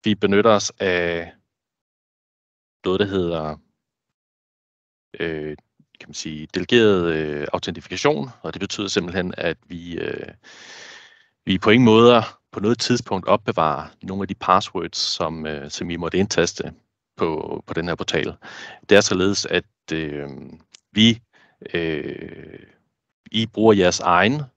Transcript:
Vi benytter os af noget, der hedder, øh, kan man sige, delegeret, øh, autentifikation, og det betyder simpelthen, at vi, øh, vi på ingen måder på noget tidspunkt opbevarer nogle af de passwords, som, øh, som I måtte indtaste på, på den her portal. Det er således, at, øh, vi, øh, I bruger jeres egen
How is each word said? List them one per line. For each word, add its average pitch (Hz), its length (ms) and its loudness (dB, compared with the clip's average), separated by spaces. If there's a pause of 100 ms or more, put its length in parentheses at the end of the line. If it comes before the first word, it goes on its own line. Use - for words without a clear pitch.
Vi 104 100 0
benytter 104 360 4
os 104 280 2
af 87 540 -2 (1500)
noget, 92 160 0
der 104 60 2
hedder, 85 500 -4 (1600)
øh, 78 360 -6 (440)
kan - 80 -20
man 76 60 -20
sige, 78 400 -10
delegeret, 92 600 2
øh, 76 380 -4
autentifikation, 107 760 -4 (120)
og 80 120 -10
det 85 60 -10
betyder 98 280 -6
simpelthen, 90 480 -4
at 82 200 -4 (100)
vi, 85 320 -12
øh, - 300 -8 (1160)
vi 95 120 0
på 110 120 2
ingen 123 140 6
måder 113 540 6 (140)
på 92 80 -10
noget 117 180 0
tidspunkt 120 500 -2
opbevarer 80 580 0 (160)
nogle 98 200 -8
af 92 60 -8
de 95 60 -8
passwords, 92 640 -2
som, 80 480 -4
øh, 73 240 -8
som 90 200 -8
I 82 60 -6
måtte 85 220 -2
indtaste 87 540 0 (440)
på, 76 500 -4
på - 80 -12
den 82 140 -4
her 85 60 -2
portal. - 400 -4 (540)
Det 101 80 8
er 104 40 10
således, 98 460 0
at, - 460 -6
øh, 73 360 -6 (640)
vi, 113 280 4 (540)
øh, - 840 -8 (720)
I 113 140 -2
bruger 110 260 6
jeres 90 280 4
egen 101 420 4 (140)